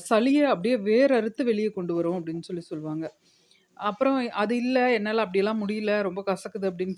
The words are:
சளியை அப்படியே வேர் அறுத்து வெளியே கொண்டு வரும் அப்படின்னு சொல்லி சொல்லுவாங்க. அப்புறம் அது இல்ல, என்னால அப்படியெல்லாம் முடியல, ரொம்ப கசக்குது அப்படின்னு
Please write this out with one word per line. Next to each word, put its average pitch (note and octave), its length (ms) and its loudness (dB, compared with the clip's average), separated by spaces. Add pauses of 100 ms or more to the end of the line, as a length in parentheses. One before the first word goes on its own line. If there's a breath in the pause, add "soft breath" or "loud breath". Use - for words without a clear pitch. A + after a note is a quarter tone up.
சளியை C#4 340 4
அப்படியே A#3+ 340 2
வேர் A3 340 4
அறுத்து A#3 320 0
வெளியே G#3+ 240 2
கொண்டு F3+ 260 -4
வரும் E3+ 320 -2
அப்படின்னு E3 160 -6
சொல்லி F3 200 -8
சொல்லுவாங்க. D#3 560 -8 (560 soft breath)
அப்புறம் B3 560 -2
அது G#3+ 280 0
இல்ல, B3 360 2
என்னால G#3+ 240 0
அப்படியெல்லாம் G#3 500 0
முடியல, G#3 340 0
ரொம்ப F#3+ 240 -4
கசக்குது G3 360 -4
அப்படின்னு F#3 360 -4